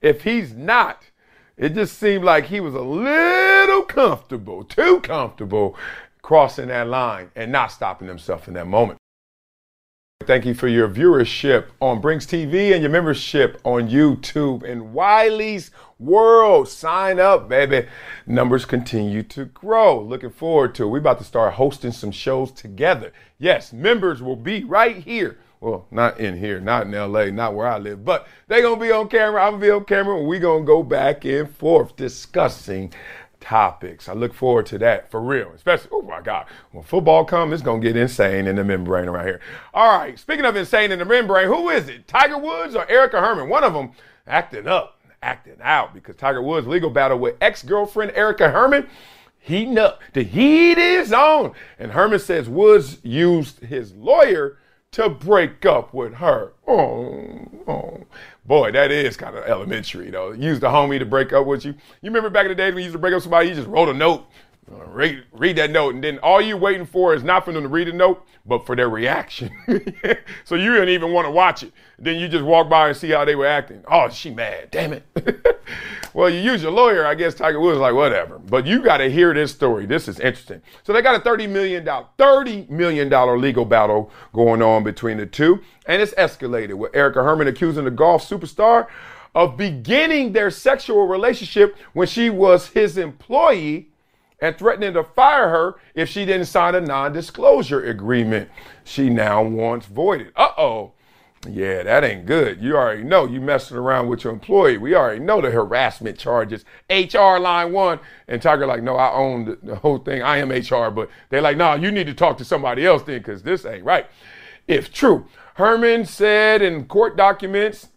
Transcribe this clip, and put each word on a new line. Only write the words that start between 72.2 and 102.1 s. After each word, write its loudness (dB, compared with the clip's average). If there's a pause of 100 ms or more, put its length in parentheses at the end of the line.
just -2
walk 4
by 4
and -2
see -6
how 2
they 2
were 0
acting. -4
"Oh, 4
she -12
mad, -10
damn -6
it." -14 (100)
<laughs> 0 (560)
Well, 2
you -2
use -2
your -4
lawyer, 4
I 0
guess -2
Tiger -2
Woods 2
like, 2
"Whatever." 0
But 2
you 0
gotta 4
hear 4
this -2
story. -2
This -4
is -10
interesting. -4 (220)
So -4
they 4
got 6
a 0
thirty -2
million -4
dollar, -6 (120)
thirty 4
million -2
dollar 4
legal 0
battle 2 (220)
going 4
on 4
between -4
the -8
two, 2 (260)
and 0
it's -4
escalated, -2
with -6
Erica 2
Herman 2
accusing -2
the -2
golf 2
superstar 2 (480)
of 2
beginning -2
their 0
sexual 0
relationship 2 (160)
when 0
she 0
was 4
his 0
employee 0 (500)
and -4
threatening 0
to -2
fire 2
her 0 (200)
if -4
she -6
didn't -2
sign 2
a 2
non-disclosure 0
agreement -2 (320)
she -2
now 2
wants -4
voided. -4
Uh-oh. -2 (560)
Yeah, -6
that 4
ain't -4